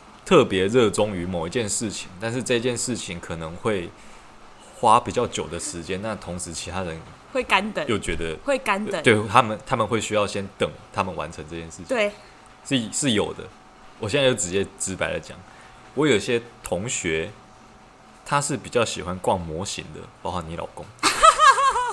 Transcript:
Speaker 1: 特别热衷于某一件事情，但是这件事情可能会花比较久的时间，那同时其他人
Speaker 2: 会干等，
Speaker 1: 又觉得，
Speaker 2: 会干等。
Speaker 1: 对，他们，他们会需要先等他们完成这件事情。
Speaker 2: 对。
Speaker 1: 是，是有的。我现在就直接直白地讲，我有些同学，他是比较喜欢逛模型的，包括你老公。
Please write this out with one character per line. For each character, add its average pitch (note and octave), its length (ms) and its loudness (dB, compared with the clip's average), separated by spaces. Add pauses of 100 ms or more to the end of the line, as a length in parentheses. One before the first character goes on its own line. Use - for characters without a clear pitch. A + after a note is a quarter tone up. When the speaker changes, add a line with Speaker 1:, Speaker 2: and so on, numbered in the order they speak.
(240)
Speaker 1:
特 D#3+ 200 8
别 F#2+ 220 2
热 A2+ 220 6
衷 G#2 260 2
于 F2 120 -4
某 F2 200 -2
一 F2 40 -6
件 A2+ 180 -2
事 G#2+ 220 -2
情， - 180 -10 (100)
但 A2+ 140 -4
是 B2+ 100 -2
这 A#2+ 160 2
件 A#2+ 160 0
事 A2+ 220 -4
情 F2 240 -8
可 E2+ 160 -8
能 E2 200 -8
会 F#2+ 340 -2 (880)
花 A#2 180 8
比 G#2 140 0
较 A#2+ 140 2
久 F2 220 -6
的 E2 120 -8
时 E2+ 220 -8
间， F#2 180 -6
那 A2 140 -6
同 F2+ 240 -8
时 F2 160 -8
其 - 160 -8
他 F#2+ 120 -4
人 E2 160 -6 (340)
Speaker 2:
会 B3+ 100 0
干 G#3 300 0
等， D#3+ 140 -4
Speaker 1:
又 A2 120 2
觉 F2 180 -2
得， D#2+ 180 -2 (100)
Speaker 2:
会 C4+ 120 2
干 G#3+ 300 -2
等。 F#3 160 -2
Speaker 1:
对， A2 260 6
他 A#2+ 140 6
们， G#2+ 240 -4
他 C3 100 0
们 A2+ 100 0
会 G#2+ 140 0
需 G#2+ 140 -4
要 G#2 120 4
先 G2 200 -4 (100)
等 F2 140 0 (200)
他 G2 140 0
们 F#2 100 -4
完 D2+ 160 -6
成 D#2+ 200 -12
这 E2+ 60 -8
件 E2 120 -10
事 D#2+ 100 -16
情。 F2+ 80 -14
Speaker 2:
对。 G#3+ 240 0 (540)
Speaker 1:
是， A#2+ 280 -2
是 C#3+ 180 0
有 F2 240 2
的。 - 100 -12 (540)
我 A2 100 -6
现 C3+ 140 2
在 C3+ 60 6
就 B2+ 60 6
直 G2 140 -2
接 F#2 180 2 (120)
直 F#2+ 180 -4
白 D#2+ 160 -2
地 E2 80 -4
讲， - 160 -14 (580)
我 D3 120 2
有 C3+ 120 6
些 A#2 220 0 (220)
同 F#2 260 -4
学， E2 420 -2 (960)
他 C#3+ 160 0
是 C#3 160 -2
比 - 140 -12
较 A#2 140 4
喜 - 180 -4
欢 F2 160 -6
逛 G#2 200 2
模 E2 260 -6
型 D#2 200 -8 (100)
的， E2+ 60 -14 (220)
包 F#2 80 -6
括 F2+ 120 -4
你 D#2+ 140 -10
老 E2 100 -8
公。 - 180 -16 (1080)